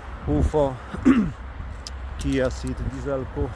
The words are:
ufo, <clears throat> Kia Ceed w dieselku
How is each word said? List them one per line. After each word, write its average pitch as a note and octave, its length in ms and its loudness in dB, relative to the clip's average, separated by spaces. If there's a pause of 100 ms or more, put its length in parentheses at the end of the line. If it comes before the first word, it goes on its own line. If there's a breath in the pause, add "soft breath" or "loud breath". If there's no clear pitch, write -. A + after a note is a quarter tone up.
(260)
ufo, C#3+ 480 4 (300)
<clears throat> - 1120 0
Kia C3+ 320 2
Ceed B2+ 280 -6
w B2 160 -4
dieselku C3+ 600 -2